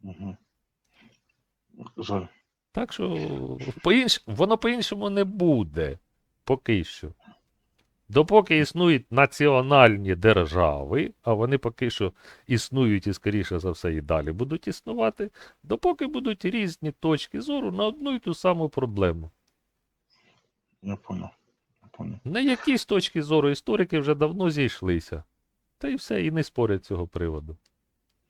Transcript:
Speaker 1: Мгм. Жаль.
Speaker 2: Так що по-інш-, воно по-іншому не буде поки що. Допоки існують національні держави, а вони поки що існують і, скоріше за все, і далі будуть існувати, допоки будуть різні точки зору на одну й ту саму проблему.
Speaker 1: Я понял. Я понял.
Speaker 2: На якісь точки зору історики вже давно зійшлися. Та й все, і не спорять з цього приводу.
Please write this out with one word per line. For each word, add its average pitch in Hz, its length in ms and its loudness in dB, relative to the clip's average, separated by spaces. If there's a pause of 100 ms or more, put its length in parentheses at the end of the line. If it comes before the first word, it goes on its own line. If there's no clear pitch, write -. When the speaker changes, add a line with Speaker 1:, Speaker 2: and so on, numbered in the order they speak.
Speaker 1:
Мгм. 95 340 -14 (1600)
Жаль. 101 260 -6 (500)
Speaker 2:
Так 240 200 -4
що 190 160 -6 (720)
по-інш-, 233 440 4
воно 190 320 2
по-іншому 214 520 -4
не 202 140 2
буде 113 720 0 (460)
поки 117 400 0
що. - 240 -16 (1000)
Допоки 160 500 4
існують 151 540 2
національні 127 1040 6
держави, 87 960 2 (100)
а 117 120 0
вони 123 240 0
поки 117 320 -4
що 98 220 -4 (340)
існують 117 600 0
і, 104 60 -2
скоріше 98 460 -4
за 90 120 -4
все, 85 240 -4
і 78 60 -4
далі 76 320 -2
будуть 135 360 -6
існувати, 226 640 -6 (320)
допоки 285 440 -2
будуть 247 380 -6
різні 180 480 -4
точки - 480 -2
зору 262 320 -4
на 196 140 -2
одну 277 280 -6
й 247 40 -4
ту 175 160 -6
саму 165 340 0
проблему. 95 640 -2 (1500)
Speaker 1:
Я 98 140 -8
понял. 92 320 -10 (540)
Я - 100 -20
понял. - 320 -12
Speaker 2:
На 202 160 -4
якісь 262 440 0
точки 180 380 -2
зору 147 280 4
історики 175 480 0
вже 147 160 2
давно 165 360 0
зійшлися. 92 720 -2 (540)
Та 277 100 -6
й 269 60 -2
все, 196 300 -4
і 156 60 -2
не 160 120 -2
спорять 107 420 -2
з - 20 -20
цього 87 200 -6
приводу. 80 500 -8 (720)